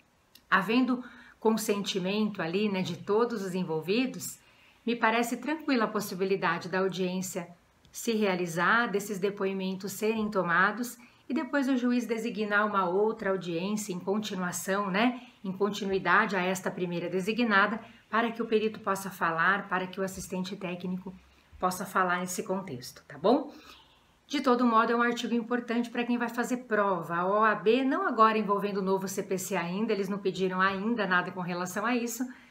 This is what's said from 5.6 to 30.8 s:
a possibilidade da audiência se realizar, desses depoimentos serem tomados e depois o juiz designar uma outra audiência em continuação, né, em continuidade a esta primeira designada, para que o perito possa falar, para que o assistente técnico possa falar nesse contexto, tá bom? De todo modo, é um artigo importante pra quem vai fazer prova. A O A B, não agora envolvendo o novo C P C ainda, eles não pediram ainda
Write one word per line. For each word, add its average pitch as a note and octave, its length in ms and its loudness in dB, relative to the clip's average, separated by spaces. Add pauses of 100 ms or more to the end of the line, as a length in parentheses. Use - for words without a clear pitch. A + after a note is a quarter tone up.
a G#3 40 -4
possibilidade F#3+ 800 -2
da F#3+ 100 0
audiência F#3 720 -2 (420)
se - 220 -2
realizar, F#3 760 2
desses G3 320 -2
depoimentos F#3+ 720 -2
serem G#3+ 360 0
tomados G3 680 0 (300)
e C#4+ 60 -4
depois C#4 340 0
o C4+ 80 2
juiz B3 300 2
designar G#3 640 0
uma G3 200 2
outra G3 440 2
audiência F#3 600 -2
em F3+ 60 -4
continuação, G3 920 -2
né, A#3 300 2 (220)
em F#3+ 80 -4
continuidade G3 840 2
a F#3 60 2
esta F#3 280 -2
primeira F3 400 -4
designada, G#3 680 2 (300)
para A3+ 220 2
que A#3 100 -8
o A3+ 40 0
perito G#3+ 340 0
possa G3 300 -2
falar, F3+ 580 0
para F#3 200 -2
que F#3 120 -10
o F#3+ 40 0
assistente F#3 520 -6
técnico F#3 580 -6 (460)
possa F#3 260 -2
falar F3+ 340 2
nesse F#3 240 -4
contexto, F#3 640 -6
tá C#3+ 100 -16
bom? G#3+ 360 4 (760)
De D4 140 -2
todo B3+ 240 4
modo, A3+ 260 4
é A#3 40 4
um A#3+ 60 2
artigo A#3 320 0
importante A#3+ 560 -2
pra A#3+ 140 -2
quem A#3+ 140 0
vai A#3 120 -2
fazer A#3+ 280 -2
prova. G3 580 0
A F3 100 0
O G#3 180 4
A G#3+ 120 4
B, A3 280 4
não D#4+ 240 2
agora A3 300 6
envolvendo G3+ 400 0
o G3+ 40 0
novo F#3+ 260 0
C F#3+ 140 -4
P F#3+ 160 -2
C F#3+ 180 -4
ainda, F#3 380 -2
eles G3 160 -2
não G3+ 80 -2
pediram F#3 420 0
ainda G3 460 2